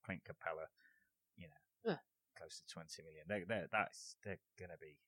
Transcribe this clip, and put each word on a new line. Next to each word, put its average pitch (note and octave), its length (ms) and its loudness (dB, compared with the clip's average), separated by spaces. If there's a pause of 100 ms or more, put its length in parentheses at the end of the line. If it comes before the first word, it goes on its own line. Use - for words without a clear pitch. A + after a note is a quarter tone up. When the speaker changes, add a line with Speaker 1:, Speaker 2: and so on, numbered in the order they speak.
Speaker 1:
Clint - 160 0
Capella, D#2+ 480 -2 (640)
you E2 160 -12
know, - 80 -20 (320)
Speaker 2:
Yeah. - 80 6 (400)
Speaker 1:
close - 240 -8
to - 80 -20
twenty E2 320 -8
million. D#2 240 -12
They, G2 160 4
they, F#2+ 240 2
that's, - 560 2
they're G2 160 -2 (160)
gonna F2 240 -10
be D2+ 160 -12 (120)